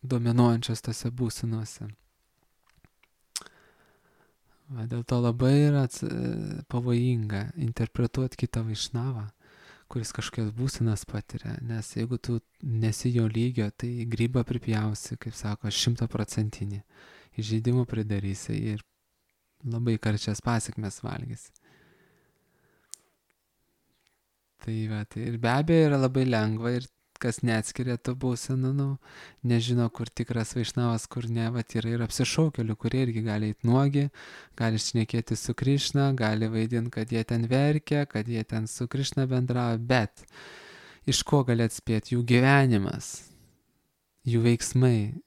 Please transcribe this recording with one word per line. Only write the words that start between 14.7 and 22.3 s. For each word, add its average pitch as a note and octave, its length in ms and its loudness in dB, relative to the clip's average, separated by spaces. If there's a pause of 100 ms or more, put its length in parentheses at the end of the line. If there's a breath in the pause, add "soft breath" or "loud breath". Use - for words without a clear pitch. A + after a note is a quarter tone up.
kaip - 200 -10
sako, G#2 360 -6
šimtaprocentinį. G#2+ 1080 -2 (520 loud breath)
Įžeidimų A2+ 540 0
pridarysi G#2 760 -4
ir G#2+ 220 -4 (760)
labai A#2 340 0
karčias G#2+ 480 -2
pasekmes A2 580 -2
valgysi. - 500 -10 (3000 soft breath)